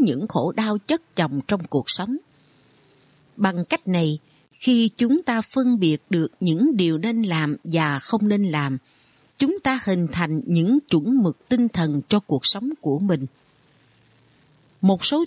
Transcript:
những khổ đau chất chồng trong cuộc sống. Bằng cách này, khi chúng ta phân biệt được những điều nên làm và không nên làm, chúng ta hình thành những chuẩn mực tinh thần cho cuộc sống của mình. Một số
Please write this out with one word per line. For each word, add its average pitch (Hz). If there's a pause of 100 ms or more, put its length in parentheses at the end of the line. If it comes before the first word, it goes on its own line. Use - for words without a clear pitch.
những 170
khổ 151
đau 214
chất -
chồng 143
trong 196
cuộc 135
sống. 226 (1160)
Bằng 185
cách -
này, 160 (320)
khi 233
chúng 262
ta 226
phân 247
biệt 156 (120)
được 165
những 196
điều 165
nên 226
làm 160
và 156
không 208
nên 208
làm, 147 (600)
chúng 339
ta 262
hình 180
thành 160
những 175 (100)
chuẩn 208
mực -
tinh 240
thần 151
cho 208
cuộc 135
sống 233 (120)
của 143
mình. 170 (1600)
Một 190
số 311